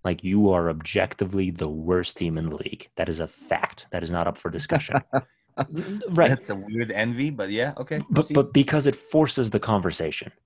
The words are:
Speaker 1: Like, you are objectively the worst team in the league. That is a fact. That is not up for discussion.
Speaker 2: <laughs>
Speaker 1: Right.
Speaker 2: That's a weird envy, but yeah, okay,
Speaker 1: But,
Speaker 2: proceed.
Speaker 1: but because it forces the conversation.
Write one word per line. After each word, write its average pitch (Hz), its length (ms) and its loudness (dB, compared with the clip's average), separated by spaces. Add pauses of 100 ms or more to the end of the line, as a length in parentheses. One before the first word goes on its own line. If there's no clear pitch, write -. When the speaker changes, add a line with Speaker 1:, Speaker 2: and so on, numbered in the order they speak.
Speaker 1:
Like, 90 180 -2
you 98 280 4
are 85 180 4
objectively 92 840 -2
the 82 180 -4
worst 82 500 -2
team 82 180 -2
in 80 140 -4
the 76 60 -6
league. - 400 -10
That 87 120 -2
is 80 120 -4
a 80 60 -4
fact. - 640 -6
That 87 120 -4
is 82 80 -4
not 85 160 0
up 85 100 -2
for - 140 -6
discussion. 139 560 -2
Speaker 2:
<laughs> - 40 -20 (960)
Speaker 1:
Right. 165 220 6
Speaker 2:
That's - 180 -2
a 107 60 -4
weird 107 360 -4
envy, 117 380 -2
but 107 220 -4
yeah, 117 260 -2
okay, 151 220 -6
Speaker 1:
But, - 160 -4
Speaker 2:
proceed. - 180 2
Speaker 1:
but 143 220 4
because 143 320 4
it 139 100 4
forces 139 540 2
the 104 100 2
conversation. 87 720 -2 (140)